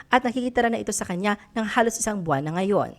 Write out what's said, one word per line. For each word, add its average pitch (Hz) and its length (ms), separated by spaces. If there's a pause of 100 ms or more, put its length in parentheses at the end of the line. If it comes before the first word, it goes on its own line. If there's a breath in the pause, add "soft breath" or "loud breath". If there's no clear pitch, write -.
(120)
at 247 160
nakikita 240 400
na 226 160
ito 214 80
sa 196 160
kanya 202 320 (160 loud breath)
ng 220 80
halos 226 320
isang 208 240
buwan 151 240
na 160 160
ngayon. 190 400